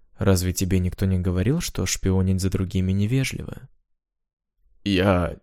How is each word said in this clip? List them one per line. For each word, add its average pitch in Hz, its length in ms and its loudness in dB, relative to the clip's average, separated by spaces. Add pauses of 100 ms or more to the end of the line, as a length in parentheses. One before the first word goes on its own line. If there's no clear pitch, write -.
(180)
Разве 92 340 2
тебе 95 260 0
никто 92 280 -2
не 92 120 2
говорил, 95 420 0
что 92 260 -4
шпионить 95 540 0
за 95 100 0
другими 92 420 -2
невежливо?» 123 760 -2 (1160)
«Я 92 580 2